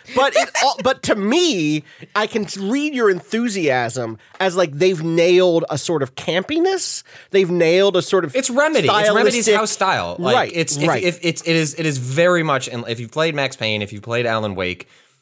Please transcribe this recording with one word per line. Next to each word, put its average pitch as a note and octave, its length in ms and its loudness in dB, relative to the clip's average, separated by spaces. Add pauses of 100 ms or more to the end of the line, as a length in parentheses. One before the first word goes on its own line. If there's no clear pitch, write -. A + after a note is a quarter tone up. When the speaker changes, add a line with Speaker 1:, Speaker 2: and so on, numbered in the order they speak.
(160)
Speaker 1:
But C4+ 220 4
it, A3+ 120 0 (140)
all, C4+ 180 2
but C4 220 -2
to - 120 0
me, G3+ 680 0 (320)
I G#3 120 0
can G#3 200 -4 (100)
read C#4 360 -2
your A#3 160 2
enthusiasm C3+ 1080 -2 (220)
as, F#3 160 0
like, F3+ 160 0
they've D#3+ 320 0
nailed E3+ 680 4
a D3 80 -4
sort D#3+ 240 -2
of C3 140 -6
campiness. D#4+ 880 -2 (280)
They've F#3+ 200 2
nailed F3+ 460 4
a F3+ 40 2
sort F#3 220 0
of C#3+ 140 -8
Speaker 2:
It's C4 120 0
Remedy. C#4 380 2
It's G#3 220 2
Remedy's G#3 220 4
Speaker 1:
stylistic A3 240 2
Speaker 2:
house G#3+ 160 0
style. A2 460 -2
Like, B2 180 0
Speaker 1:
Right, C#3 200 0
Speaker 2:
it's, D#3+ 220 -2
if, C#3+ 100 0
Speaker 1:
right. D3+ 160 0
Speaker 2:
if, F3 180 -2
it's, E3 200 -2
it E3 160 0
is, D#3 180 0
it D#3+ 100 -4
is D3 120 -2
very E3 460 2
much, C#3 260 -2
and A#2 180 -8
if A#2 140 -6
you've A2+ 100 -12
played D#3 240 -2
Max C3+ 220 -4
Payne, G#2+ 240 -2
if G2+ 100 -6
you've G#2 100 -14
played A#2 240 -4
Alan A2 300 -2
Wake, F2+ 320 -6 (340)